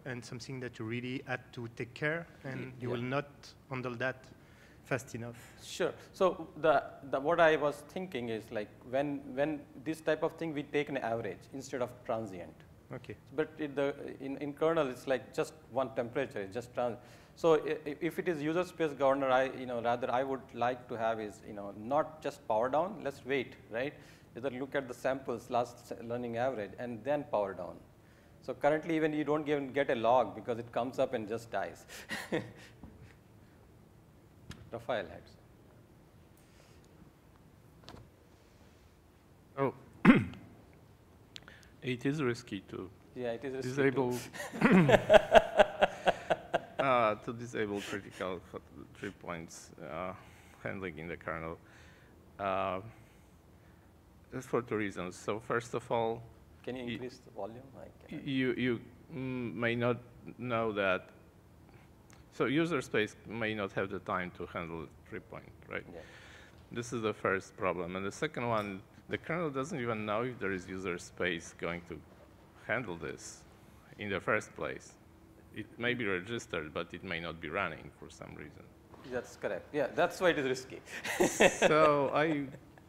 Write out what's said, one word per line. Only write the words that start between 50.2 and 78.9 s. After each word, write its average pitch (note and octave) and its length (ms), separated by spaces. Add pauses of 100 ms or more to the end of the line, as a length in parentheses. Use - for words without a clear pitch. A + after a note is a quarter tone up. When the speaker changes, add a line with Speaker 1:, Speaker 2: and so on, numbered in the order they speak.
Speaker 3:
handling F#2 360
in D#2+ 80
the E2 100
kernel. E2 400 (840)
Uh, F#2+ 400 (1500)
that's B2+ 140
for B2 160
two A#2 140
reasons. F#2+ 400
So A2 240
first A#2+ 340
of B2+ 180
all, A#2 300 (420)
Speaker 2:
Can B2 120
you B2+ 100
Speaker 3:
y-, A#2 80
Speaker 2:
increase B2 320
the A#2+ 60
volume? G#2+ 260 (200)
I - 320
can't. - 160
Speaker 3:
you, C3 320
you, A#2+ 220 (360)
mm, B2+ 400
may A#2 200
not A#2+ 220 (400)
know A#2 360
that. F#2+ 360 (1200)
So D3+ 120
user D3+ 360
space G#2+ 340 (120)
may A2 260
not G#2 200
have G2 160
the G2 100
time F2+ 380
to F2 160
handle E2 300
a - 260
trip - 200
point, - 220 (160)
right? F#2+ 160 (100)
Speaker 2:
Yeah. E2 60 (720)
Speaker 3:
This A#2 220
is A#2 80
the G#2+ 120
first F#2+ 440
problem. F2+ 380
And F#2+ 100
the G2+ 60
second D3 360
one, G#2 340 (280)
the G#2 80
kernel E3 320
doesn't C3+ 320
even A2 240
know G#2 180
if B2 160
there F#2+ 120
is F#2 160
user F#2 320
space F2 600
going E2+ 300
to D#2 100 (680)
handle G#2+ 280
this - 460 (560)
in G#2 120
the F#2+ 100
first G#2+ 360
place. C#2 380 (640)
It A2 100 (140)
may A#2+ 160
be A#2+ 100
registered, F#2 680
but E2+ 200
it F2+ 100
may F2+ 160
not E2 220
be D#2+ 80
running D#2+ 400 (100)
for D2 120
some - 240
reason. D#2 280 (480)